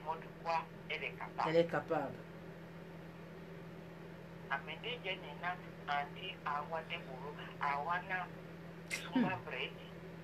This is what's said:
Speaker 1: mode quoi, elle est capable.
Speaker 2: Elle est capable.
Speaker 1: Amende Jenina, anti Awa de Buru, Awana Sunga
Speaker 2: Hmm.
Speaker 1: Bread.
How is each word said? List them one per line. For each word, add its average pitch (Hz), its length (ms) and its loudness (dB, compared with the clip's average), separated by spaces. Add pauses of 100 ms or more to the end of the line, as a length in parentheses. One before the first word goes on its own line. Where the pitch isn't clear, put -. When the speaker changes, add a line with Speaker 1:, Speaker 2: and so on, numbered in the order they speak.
Speaker 1:
mode 160 200 0 (180)
quoi, 165 220 4 (240)
elle 156 160 0
est 127 120 -2
capable. - 340 2
Speaker 2:
Elle 165 60 8
est 170 140 10
capable. 147 440 4 (2250)
Speaker 1:
Amende 165 540 0
Jenina, 180 500 0 (340)
anti 170 460 0 (100)
Awa 151 440 2
de 170 80 0
Buru, 165 400 -6 (240)
Awana 175 680 2 (600)
Sunga 190 480 6
Speaker 2:
Hmm. - 80 -4
Speaker 1:
Bread. 143 260 0 (540)